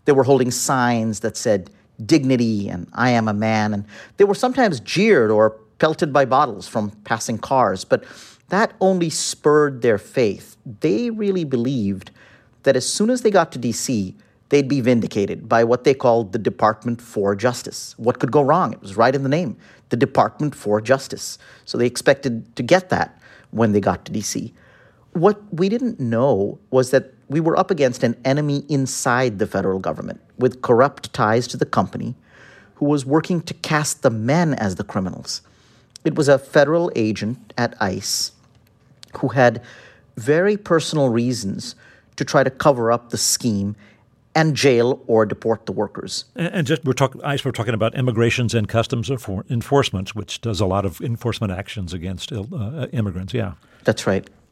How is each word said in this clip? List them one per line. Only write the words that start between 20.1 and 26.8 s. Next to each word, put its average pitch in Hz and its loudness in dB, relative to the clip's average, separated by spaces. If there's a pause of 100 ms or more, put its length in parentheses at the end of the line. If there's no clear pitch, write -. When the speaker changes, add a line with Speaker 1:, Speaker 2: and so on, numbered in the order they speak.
Speaker 1:
for 104 -2
Justice. - -4 (300)
So - -8
they 120 2
expected 123 -2
to - -4
get 180 2
that - -4 (300)
when 110 2
they 101 4
got 95 -2
to - -14
D 110 -4
C. - -8 (580)
What 202 2
we 170 0
didn't 240 -4
know 113 0 (120)
was 127 2